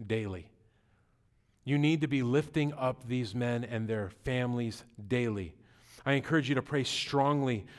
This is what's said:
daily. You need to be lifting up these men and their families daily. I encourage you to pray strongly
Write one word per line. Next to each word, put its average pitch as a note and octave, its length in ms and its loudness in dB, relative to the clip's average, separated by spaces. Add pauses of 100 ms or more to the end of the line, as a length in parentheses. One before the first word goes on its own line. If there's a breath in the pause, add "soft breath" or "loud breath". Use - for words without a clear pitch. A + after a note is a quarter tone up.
daily. G2+ 420 -4 (1160)
You C#3 120 2
need D3+ 220 4
to D3+ 80 2
be C3 160 2
lifting D3 500 2
up C3 320 -2
these A#2 300 -2
men A#2+ 300 -2
and A2+ 240 -4
their G#2+ 200 -2 (140)
families A#2+ 600 -2 (240)
daily. G#2+ 440 0 (520 soft breath)
I C#3 80 2
encourage C#3 340 2
you C#3 80 2
to B2+ 60 2
pray C#3 240 -2
strongly C#3 800 2 (140)